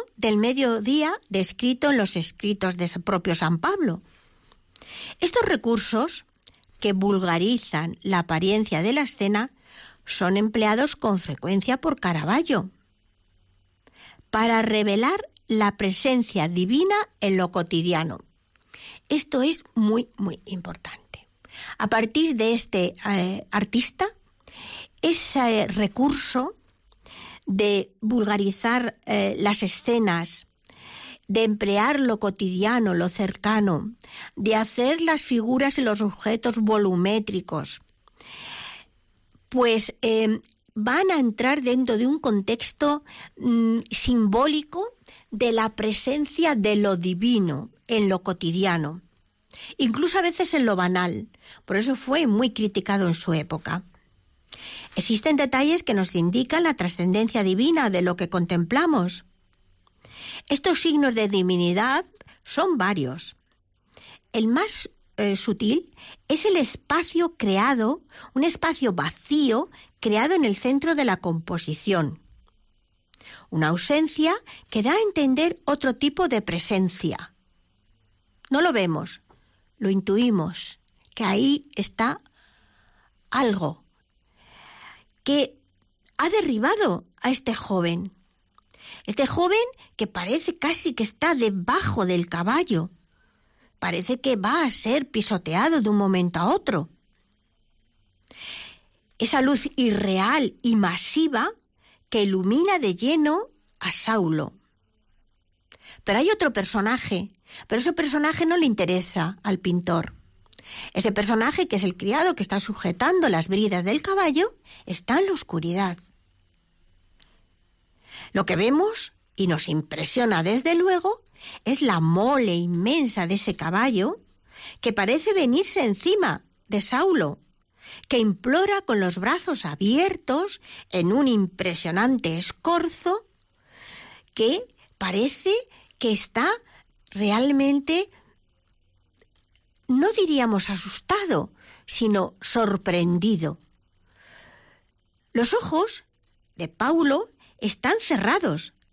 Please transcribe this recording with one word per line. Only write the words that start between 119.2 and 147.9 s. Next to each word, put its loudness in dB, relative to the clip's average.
y 0
nos 0
impresiona 0
desde 0
luego, 0
es 0
la 2
mole 2
inmensa 0
de -2
ese -2
caballo 0
que -2
parece 0
venirse 2
encima 0
de -2
Saulo, 0
que 2
implora 2
con 0
los -2
brazos -2
abiertos 0
en 2
un 4
impresionante 0
escorzo -2
que 0
parece -2
que 0
está -2
realmente, 2
no 4
diríamos 0
asustado, -4
sino -2
sorprendido. 0
Los 0
ojos 0
de -8
Paulo 0
están -2